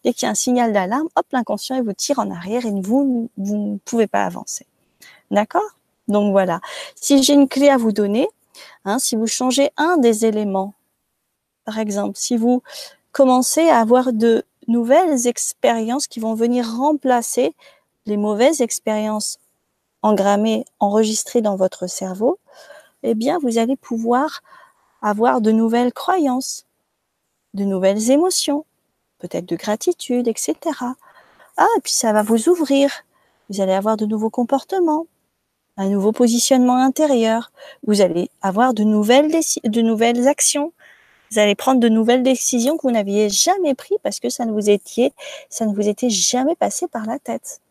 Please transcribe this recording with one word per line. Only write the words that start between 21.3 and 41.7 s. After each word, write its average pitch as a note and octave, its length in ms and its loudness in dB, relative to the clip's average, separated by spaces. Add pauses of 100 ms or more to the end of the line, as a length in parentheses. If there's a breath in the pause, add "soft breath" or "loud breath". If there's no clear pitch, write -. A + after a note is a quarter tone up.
dans G#3 140 -2
votre F#3 320 -2
cerveau, G3 520 -4 (680 loud breath)
eh A3+ 100 0
bien, C4+ 240 -2
vous A#3 200 -2
allez A#3 180 0
pouvoir A#3+ 680 -2 (580 soft breath)
avoir A3+ 400 0
de A3 120 2
nouvelles A3+ 400 2
croyances, C#4 760 -2 (880)
de G3 100 -4
nouvelles G3 460 0
émotions, D4+ 540 2 (540)
peut-être F3 280 -8
de E3+ 100 -4
gratitude, B3 680 -2
et A3 100 0
cetera. C4 600 -6 (600 soft breath)
Ah, F4 200 4
et - 40 0
puis - 120 -8
ça A3 200 0
va G#3+ 100 2
vous A3+ 260 0
ouvrir. C#4 420 2 (580)
Vous G3 120 -8
allez F#3+ 120 0
avoir G#3 240 0
de G#3+ 100 -2
nouveaux G#3+ 240 -2
comportements, D#4 760 -2 (720)
un G3 120 -2
nouveau G3+ 240 2
positionnement B3 640 2
intérieur. B3+ 760 0 (340 loud breath)
Vous G#3 140 2
allez F3 300 2 (100)
avoir A3 340 2
de G#3+ 100 0
nouvelles A3 460 4
déci-, E4 340 -2
de A3+ 160 0
nouvelles A#3 480 2
actions. D4 440 0 (580 soft breath)
Vous G#3+ 80 -2
allez G#3 160 4
prendre C4 260 2